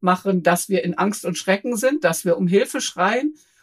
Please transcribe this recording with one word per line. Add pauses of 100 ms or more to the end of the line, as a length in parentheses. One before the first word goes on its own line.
machen,
dass
wir
in
Angst
und
Schrecken
sind,
dass
wir
um
Hilfe
schreien (280)